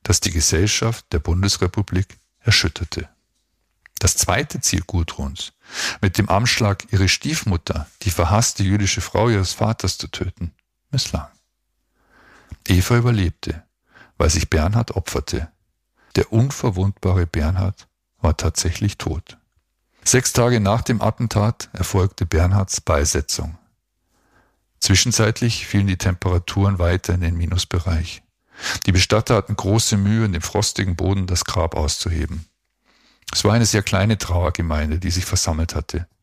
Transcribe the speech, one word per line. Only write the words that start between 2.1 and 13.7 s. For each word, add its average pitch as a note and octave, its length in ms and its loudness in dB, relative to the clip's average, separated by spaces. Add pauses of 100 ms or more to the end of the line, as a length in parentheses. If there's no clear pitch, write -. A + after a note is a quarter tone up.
erschütterte. - 680 -2 (920)
Das - 160 2
zweite - 440 0
Ziel - 260 0
Gudruns, - 680 -6 (480)
mit G2 180 0
dem G2+ 100 2
Anschlag G2+ 640 0
ihre F#2+ 160 4
Stiefmutter, F2+ 800 -2 (160)
die G2+ 80 0
verhasste F#2+ 520 2
jüdische G2 380 0
Frau G#2 280 0
ihres G2 240 2
Vaters, G#2+ 440 -2
zu - 120 -12
töten, F2 460 -8 (360)
misslang. F2+ 380 -4 (1400)
Eva F#2 300 4
überlebte, G2 680 0 (520)